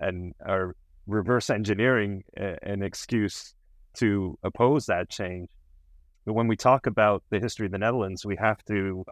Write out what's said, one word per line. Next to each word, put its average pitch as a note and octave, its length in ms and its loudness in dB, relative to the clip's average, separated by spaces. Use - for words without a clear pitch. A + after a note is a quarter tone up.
and F2+ 320 -4
are F#2 300 -2
reverse A2 440 0
engineering G#2 720 2
a-, F#2+ 260 -6
an G2+ 180 -4
excuse - 720 -2
to G2+ 500 0
oppose B2 420 2
that F2+ 240 0
change. F2+ 400 -8
But G#2+ 80 -4
when A#2 140 2
we A2+ 80 4
talk C3 300 4
about G#2+ 440 4
the G#2+ 100 0
history A2 260 -4
of F#2 80 -4
the G2 40 -4
Netherlands, G2+ 480 -2
we G2+ 120 -4
have G#2+ 280 0
to F#2+ 460 -2